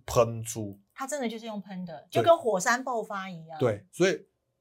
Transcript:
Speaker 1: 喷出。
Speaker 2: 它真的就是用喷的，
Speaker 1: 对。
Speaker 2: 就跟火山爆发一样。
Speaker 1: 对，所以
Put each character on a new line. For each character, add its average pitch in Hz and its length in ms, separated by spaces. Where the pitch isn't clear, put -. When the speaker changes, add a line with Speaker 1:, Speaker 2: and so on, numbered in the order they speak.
Speaker 1:
喷 117 380
出。 104 340
Speaker 2:
它 277 140
真 285 140
的 233 80
就 220 100
是 233 60
用 208 160
喷 185 240
的， 160 260
Speaker 1:
对。 - 100
Speaker 2:
就 - 60
跟 339 100
火 208 220
山 247 240
爆 247 180
发 190 280
一 165 160
样。 160 120
Speaker 1:
对， 110 320
所 185 200
以 - 160